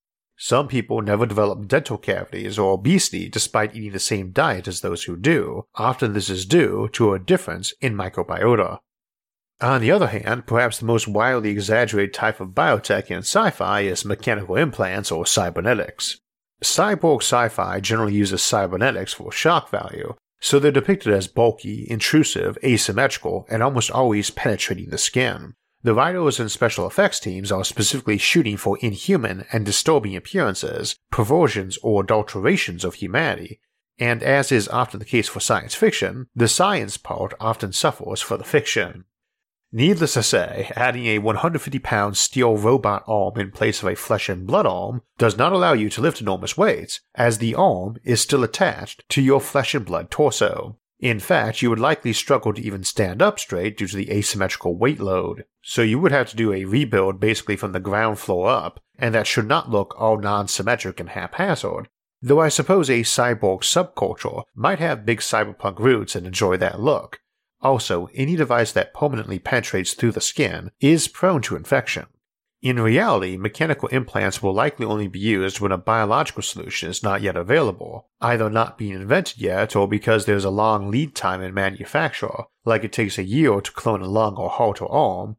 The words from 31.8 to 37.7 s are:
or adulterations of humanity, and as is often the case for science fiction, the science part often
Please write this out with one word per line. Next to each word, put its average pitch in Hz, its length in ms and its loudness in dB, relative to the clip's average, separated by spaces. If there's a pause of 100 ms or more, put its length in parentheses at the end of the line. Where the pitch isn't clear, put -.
or 104 220 2
adulterations 104 800 0
of 87 120 -4
humanity, 98 640 -4 (360)
and 120 240 0
as 135 300 2
is 107 160 4
often 117 320 -2
the 107 60 -12
case 113 240 0
for - 100 -8
science - 340 -2
fiction, 127 640 0
the 117 140 4
science 175 480 0
part - 420 -8
often 110 320 -4